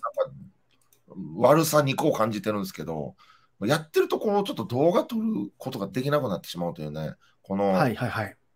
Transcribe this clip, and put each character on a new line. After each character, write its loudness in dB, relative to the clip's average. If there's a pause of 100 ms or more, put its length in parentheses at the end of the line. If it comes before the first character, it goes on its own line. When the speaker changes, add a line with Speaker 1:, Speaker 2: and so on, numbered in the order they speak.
(1400)
Speaker 1:
悪 6
さ 4
に 2
こ 2
う 0
感 2
じ -4
て -2
る -2
ん -4
で -8
す -12
け -10
ど、 -6 (460)
や 2
っ -8
て 2
る 4
と 0
こ 2
う、 0
ち -6
ょ -6
っ -6
と -4
動 4
画 4
撮 -6
る -2
こ -8
と -8
が -4
で -4
き 0
な 4
く -2
な 0
っ -6
て -18
し -10
ま -2
う -8
と -12
い -6
う -8
ね、 -6 (300)
こ -6
の、 2
Speaker 2:
は 4
い -2
は -4
い -2
は -4
い。 -10 (200)